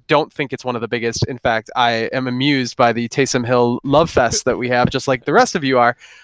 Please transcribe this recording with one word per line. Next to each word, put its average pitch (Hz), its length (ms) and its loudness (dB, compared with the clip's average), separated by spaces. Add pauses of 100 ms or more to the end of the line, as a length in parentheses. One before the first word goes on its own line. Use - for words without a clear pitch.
don't 151 220 2
think 143 220 -8
it's 123 100 -10
one 123 120 -4
of 113 80 -6
the 113 60 -6
biggest. 117 380 -4
In 127 120 -8
fact, 113 360 -2
I 117 380 0
am 131 140 -4
amused 131 500 -2
by 120 160 4
the 117 160 -2
Taysom 127 380 -2
Hill 123 360 2
love 147 280 2
fest 113 340 0
that 113 140 0
we 120 100 -6
have, 123 220 2
just 135 180 -4
like 127 160 -2
the 143 80 -2
rest 233 220 2
of 160 100 -4
you 131 140 2
are. 120 180 4 (280)